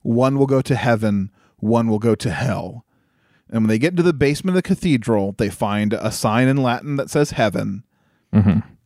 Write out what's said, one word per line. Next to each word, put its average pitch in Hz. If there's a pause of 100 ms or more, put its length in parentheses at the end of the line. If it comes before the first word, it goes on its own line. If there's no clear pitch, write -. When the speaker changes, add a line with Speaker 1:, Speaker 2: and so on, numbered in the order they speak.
Speaker 1:
One 127
will 139
go 135
to 131
heaven, 107 (260)
one 113
will 107
go 110
to 107
hell. 98 (640)
And 113
when 110
they 110
get 160
into 175
the 175
basement 147
of 180
the -
cathedral, 117
they 101
find 104
a 107
sign 120
in 135
Latin 131
that 135
says 147
heaven, 104 (500)
Speaker 2:
Mm-hmm. 98 (260)